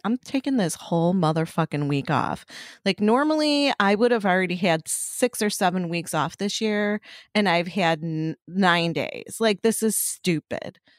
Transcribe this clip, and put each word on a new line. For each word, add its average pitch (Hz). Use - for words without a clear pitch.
"I'm 220
taking 269
this 190
whole 170
motherfucking 160
week 143
off." 120
Like, 196
normally, 285
I 202
would 233
have 220
already 185
had 165
six -
or 208
seven 180
weeks 170
off 156
this 202
year, 208
and 208
I've 175
had 165
n-, 160
nine 170
days. -
Like, 214
this 226
is 220
stupid. -